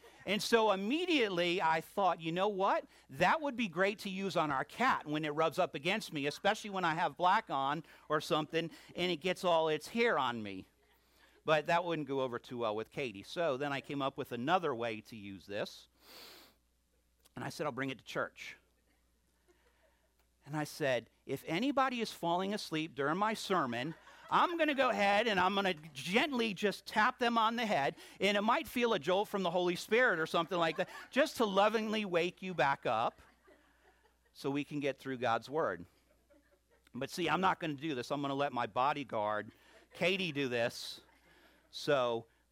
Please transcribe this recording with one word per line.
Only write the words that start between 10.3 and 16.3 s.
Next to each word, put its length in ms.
me." 240
But 220
that 160
wouldn't 240
go 140
over 180
too 200
well 140
with 160
Katie. 340
So 340
then 160
I 80
came 200
up 160
with 140
another 420
way 360
to 80
use 280
this. 420